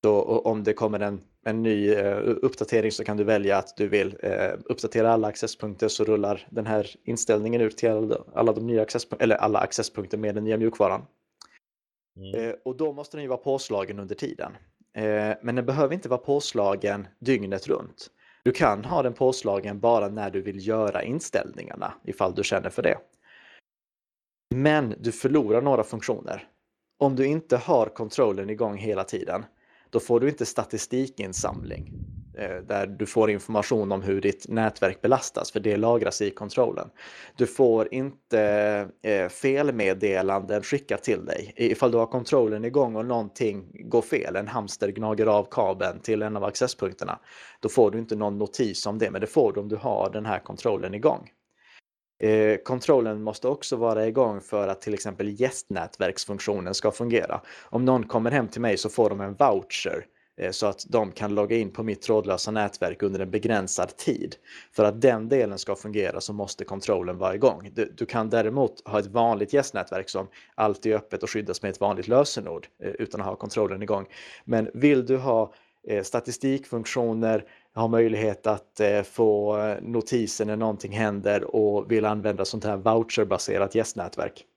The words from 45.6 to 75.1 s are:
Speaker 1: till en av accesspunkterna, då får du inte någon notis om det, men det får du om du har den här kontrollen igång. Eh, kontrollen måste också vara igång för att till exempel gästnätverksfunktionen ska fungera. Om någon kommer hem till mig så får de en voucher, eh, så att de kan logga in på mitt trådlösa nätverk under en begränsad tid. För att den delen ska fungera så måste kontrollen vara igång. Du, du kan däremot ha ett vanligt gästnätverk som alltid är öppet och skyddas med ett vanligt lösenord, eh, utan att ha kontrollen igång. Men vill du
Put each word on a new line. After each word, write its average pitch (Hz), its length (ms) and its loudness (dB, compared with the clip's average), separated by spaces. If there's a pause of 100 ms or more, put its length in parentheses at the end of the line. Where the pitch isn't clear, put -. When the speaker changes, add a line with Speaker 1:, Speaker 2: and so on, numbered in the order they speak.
Speaker 1:
till 107 220 -2
en 107 140 -4
av 98 80 -2
accesspunkterna, - 720 -4 (420)
då 110 80 -4
får 110 220 6
du 110 80 -6
inte 110 180 -6
någon 104 220 -2
notis 104 480 -2
om 104 120 -4
det, 104 120 0
men 95 100 -6
det 107 60 -2
får 117 260 4
du 104 80 -4
om 104 80 -8
du 107 80 -2
har 104 340 -2
den 107 160 -6
här 101 120 -2
kontrollen 98 560 -4
igång. 127 360 0 (920)
Eh, 107 340 6
kontrollen 120 640 2
måste 107 260 -4
också 139 280 -4
vara 113 300 2
igång 113 340 2
för 101 280 -2
att 95 120 -6
till 104 140 -4
exempel 101 460 -6
gästnätverksfunktionen 98 1300 -4
ska - 160 0
fungera. 117 500 0 (240)
Om 123 200 -2
någon 127 220 4
kommer 117 240 0
hem 127 180 2
till - 120 -8
mig 110 160 2
så 107 120 -4
får 107 220 4
de 101 100 -4
en 98 140 -6
voucher, 95 720 0 (340)
eh, 90 100 -2
så - 160 -2
att - 220 -4
de 107 240 0
kan 104 220 -4
logga 104 220 2
in 107 160 -2
på 113 100 -8
mitt 107 200 -4
trådlösa 101 480 0
nätverk 101 520 -2
under 95 180 -2
en 92 100 -6
begränsad 98 640 -2
tid. - 400 -4 (360)
För 107 120 4
att 104 160 2
den 113 280 4
delen 113 300 2
ska 98 180 -6
fungera 104 440 -4
så - 120 -8
måste 98 320 -8
kontrollen 92 540 -2
vara 92 160 0
igång. 101 380 2
Du, 110 240 -2
du 117 100 -4
kan 110 240 -2
däremot 113 580 0
ha 104 100 0
ett 101 80 0
vanligt 107 460 0
gästnätverk 98 560 -2
som 95 200 -6 (260)
alltid 107 380 0
är 107 40 4
öppet 101 260 -6
och 95 80 -6
skyddas 101 320 -6
med 98 80 -4
ett - 100 -12
vanligt 101 280 -2
lösenord, 110 580 0 (160)
eh, 98 80 -6
utan - 300 -6
att 95 60 -4
ha 98 100 -4
kontrollen 104 460 -2
igång. 101 240 -2 (380)
Men 110 300 0
vill 131 320 4
du 131 100 2